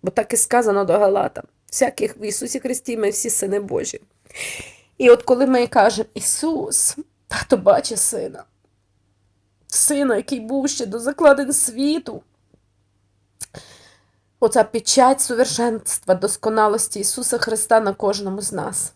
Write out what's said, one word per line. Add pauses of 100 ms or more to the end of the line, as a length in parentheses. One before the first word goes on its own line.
Бо
так
і
сказано
до
Галатам. (280)
Всяких
в
Ісусі
Христі
ми
всі
сини
Божі. (960)
І
от
коли
ми
кажемо,
«Ісус, (300)
тато
бачить
сина, (1200)
сина,
який
був
ще
до
закладин
світу», (2250)
оця
печать
совершенства,
досконалості
Ісуса
Христа
на
кожному
з
нас.